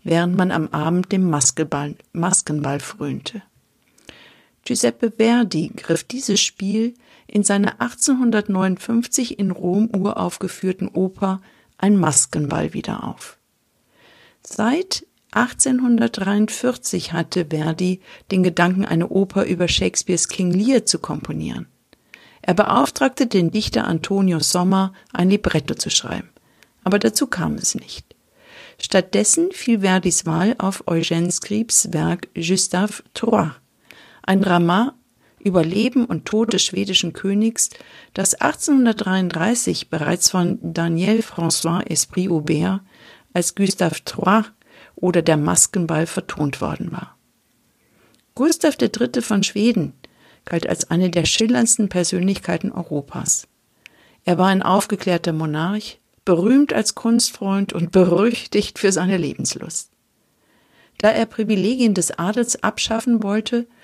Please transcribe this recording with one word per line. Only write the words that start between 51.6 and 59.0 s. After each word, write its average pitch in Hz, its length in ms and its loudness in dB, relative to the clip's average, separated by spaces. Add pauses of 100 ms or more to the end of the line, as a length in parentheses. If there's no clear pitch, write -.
Persönlichkeiten 180 840 -2
Europas. - 760 -6 (760)
Er 175 140 2
war 185 80 4
ein 190 160 2
aufgeklärter 180 680 0
Monarch, 160 640 -4 (260)
berühmt 226 480 4
als 220 220 0
Kunstfreund 196 800 0
und 170 200 -2
berüchtigt 196 880 2
für 196 140 2
seine 185 240 0